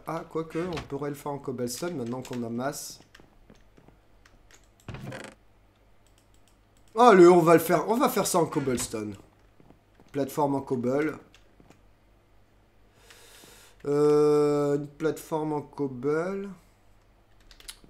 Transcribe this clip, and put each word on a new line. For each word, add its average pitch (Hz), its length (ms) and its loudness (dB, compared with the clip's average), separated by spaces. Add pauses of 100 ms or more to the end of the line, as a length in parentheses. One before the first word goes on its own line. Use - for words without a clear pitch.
Ah, 160 220 -10
quoique, 160 300 -10
on 165 300 -8
pourrait 143 220 -8
le 143 60 -10
faire 143 160 -10
en 139 60 -10
cobblestone 135 580 -8
maintenant 123 260 -8
qu'on 123 200 -10
a 117 60 -8
masse. 123 520 -8 (4000)
Allez, 196 300 10
on 180 120 8
va 165 140 6
le 160 60 8
faire, 165 280 -2
on 220 80 0
va 262 120 2
faire - 180 -2
ça - 120 0
en 165 80 2
cobblestone. 120 680 -6 (960)
Plateforme 139 460 -2
en 135 40 -4
cobble. 135 580 -4 (2750)
Euh, 147 920 2
une 147 120 -6
plateforme 156 640 -6
en 147 100 -6
cobble. 147 840 -6 (1400)